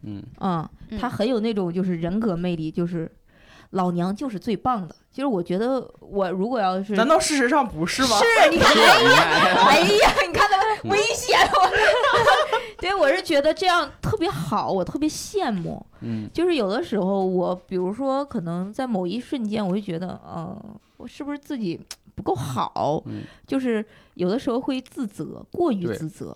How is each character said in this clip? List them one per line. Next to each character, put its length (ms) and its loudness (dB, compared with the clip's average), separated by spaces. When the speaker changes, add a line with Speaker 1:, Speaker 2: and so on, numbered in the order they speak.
Speaker 1:
嗯。 200 -12
Speaker 2:
嗯， 260 -4
Speaker 3:
嗯。 80 -10
Speaker 2:
她 120 -6
很 180 -2
有 120 0
那 120 -2
种 200 -2
就 100 -2
是 140 -2
人 240 -4
格 160 -2
魅 180 -2
力， 160 -6
就 160 -4
是 240 -6
“老 200 0
娘 240 -2
就 160 -6
是 80 -8
最 180 -2
棒 300 -2
的”。 80 -18
就 120 -8
是 40 -2
我 160 0
觉 160 -2
得 220 -2
我 320 -2
如 180 -2
果 120 -2
要 200 0
是 140 -6
Speaker 4:
难 140 4
道 100 6
事 180 0
实 120 2
上 200 2
不 160 -4
是 180 -2
吗？ 180 4
Speaker 2:
是， 300 6
你 60 0
看， 160 6
Speaker 1:
是， 60 6
Speaker 2:
哎 80 8
呀， 140 8
Speaker 1:
你 120 6
看。 540 4
Speaker 2:
哎 140 8
呀， 340 4
你 40 -8
看 160 2
他 100 2
们 260 0
Speaker 1:
嗯。 60 -4
Speaker 2:
危 80 2
险， 240 0
我。 160 4
<laughs> 560 2
对， 160 -2
我 160 2
是 100 2
觉 220 0
得 100 2
这 140 -2
样 240 0
特 160 -2
别 140 0
好， 400 -4
我 140 0
特 120 -8
别 120 -2
羡 420 -4
慕。 340 -6
Speaker 1:
嗯。 300 -6
Speaker 2:
就 140 0
是 80 2
有 160 0
的 140 -2
时 160 -2
候 260 0
我， 260 0
比 80 -10
如 180 -2
说 320 -2
可 180 -8
能 300 -6
在 140 -6
某 180 -2
一 140 -4
瞬 260 -6
间， 220 -2
我 60 -2
会 100 -2
觉 160 -6
得， 120 -8
呃， 320 -12
我 60 -18
是 200 -14
不 80 -8
是 60 -8
自 200 -10
己 220 -6
不 80 -12
够 100 -2
好？ 720 -4
Speaker 1:
嗯。 180 -10
Speaker 2:
就 140 -4
是 260 -2
有 140 -2
的 100 0
时 100 -4
候 120 0
会 200 -4
自 240 -10
责， 460 -12
过 220 0
于 120 -4
自 140 -8
责 260 -12